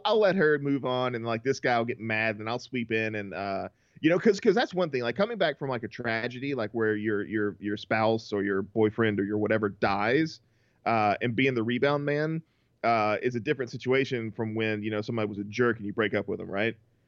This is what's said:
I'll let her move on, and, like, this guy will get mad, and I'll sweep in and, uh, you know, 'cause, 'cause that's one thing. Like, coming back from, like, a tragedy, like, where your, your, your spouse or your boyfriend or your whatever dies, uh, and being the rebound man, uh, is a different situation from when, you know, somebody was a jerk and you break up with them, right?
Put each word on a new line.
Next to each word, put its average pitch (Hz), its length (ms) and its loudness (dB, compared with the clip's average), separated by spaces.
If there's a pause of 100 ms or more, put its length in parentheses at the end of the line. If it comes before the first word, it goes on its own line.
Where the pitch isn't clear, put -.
I'll 214 160 4
let 190 160 4
her 151 220 4
move 139 260 -2
on, 127 300 0
and, 113 100 -6
like, 113 180 -2
this 131 160 0
guy 123 180 2
will 117 60 2
get 117 160 -6
mad, 110 400 -2
and 107 80 -8
I'll 120 120 -4
sweep 117 340 -4
in 110 220 0
and, 98 180 -6
uh, 95 340 -4 (320)
you 156 100 4
know, 170 80 4
'cause, 190 220 4
'cause 196 160 4
that's 262 180 0
one 175 160 0
thing. 127 140 -2
Like, 120 120 -2
coming 220 220 0
back 180 220 0
from, 139 100 -4
like, 117 140 -4
a 110 40 -6
tragedy, 123 680 -4
like, 113 160 -4
where 110 240 2
your, 104 280 0
your, 104 360 -2
your 104 180 -4
spouse 110 560 0
or 101 100 0
your 98 200 0
boyfriend 107 560 2
or 98 40 2
your 104 140 0
whatever 107 320 2
dies, 110 720 0 (480)
uh, 107 340 4
and 117 140 0
being 135 180 2
the 120 80 2
rebound 135 420 2
man, 156 380 -2 (420)
uh, 107 380 2
is 120 140 0
a 117 40 -4
different 127 300 -2
situation 127 640 0
from 110 240 -4
when, 110 260 0
you 107 80 -4
know, 107 120 -2
somebody 110 260 -2
was 101 100 -8
a 104 60 -4
jerk 117 340 0
and 101 80 -10
you 101 80 -6
break 104 220 0
up 98 120 -2
with 95 120 -4
them, 90 100 -10
right? 104 260 -2 (320)